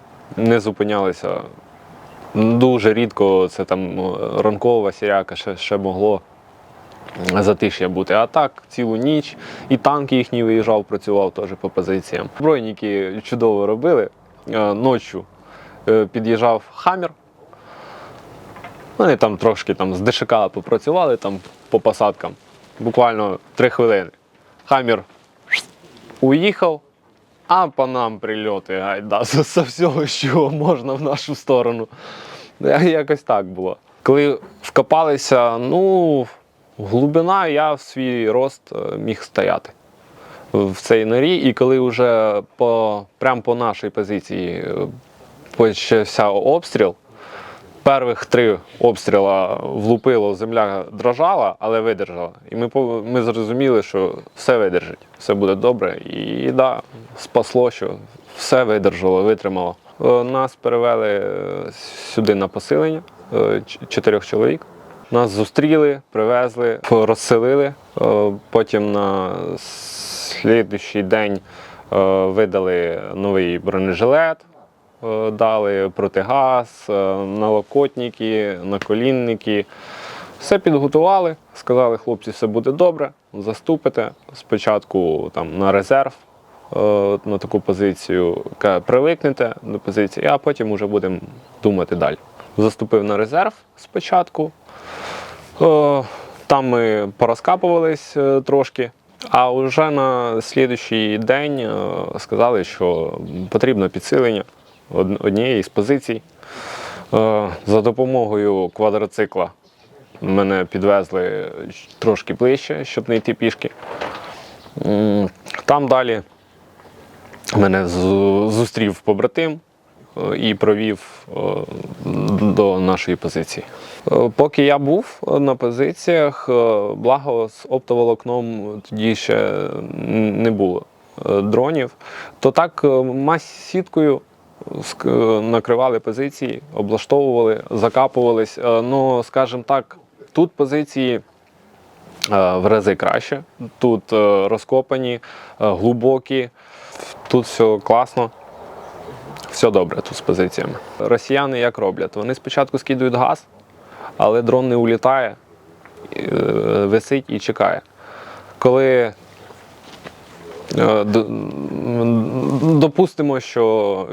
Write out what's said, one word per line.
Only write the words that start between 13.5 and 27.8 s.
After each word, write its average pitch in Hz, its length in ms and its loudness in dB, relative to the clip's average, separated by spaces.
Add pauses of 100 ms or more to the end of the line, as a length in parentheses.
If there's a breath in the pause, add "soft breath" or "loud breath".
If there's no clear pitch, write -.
робили. 117 440 0 (420)
Е, 107 220 0
ночі 117 440 -2 (720 loud breath)
Е, 110 220 4
під'їжджав 113 520 0 (120)
Хаммер. 180 360 -2 (1900 loud breath)
Вони 110 180 4
там 104 220 2
трошки 107 360 0
там 95 220 -2
з 90 60 -4
Д 107 100 2
Ш - 140 -4
К 107 240 2
попрацювали 131 680 0
там 98 220 -8 (300)
по 110 100 2
посадкам. 101 540 0 (460)
Буквально 113 600 0 (160)
три 120 140 4
хвилини. 104 400 2 (560)
Хаммер 117 380 2 (1160)
уїхав, 160 600 2 (640)
а 180 200 4
по 131 200 -2